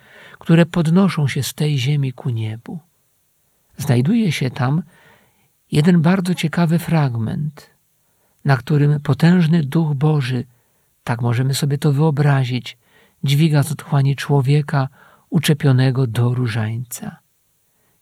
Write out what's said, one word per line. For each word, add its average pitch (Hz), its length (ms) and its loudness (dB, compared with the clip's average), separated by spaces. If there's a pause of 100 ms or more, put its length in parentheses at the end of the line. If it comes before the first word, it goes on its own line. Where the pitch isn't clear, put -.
(380)
które 165 280 4
podnoszą 165 640 2
się 139 140 -4
z - 120 -8
tej 151 240 -2
ziemi 135 340 -2
ku - 180 -8
niebu. 113 480 -6 (1000)
Znajduje 156 560 0
się 131 180 -4
tam 143 320 -2 (880)
jeden 165 300 4
bardzo 180 320 2
ciekawy 165 440 0
fragment, 143 920 -4 (760)
na 139 120 2
którym 147 440 0
potężny 165 600 2
Duch 147 320 -2
Boży, 131 500 -2 (600)
tak 120 180 -4
możemy 127 320 0
sobie 143 240 -2
to 151 140 0
wyobrazić, 135 840 0 (460)
dźwiga 147 380 2
z 147 100 -4
otchłani 139 440 0
człowieka 143 720 0 (420)
uczepionego 135 760 2
do 120 280 0
różańca. 117 800 -6 (840)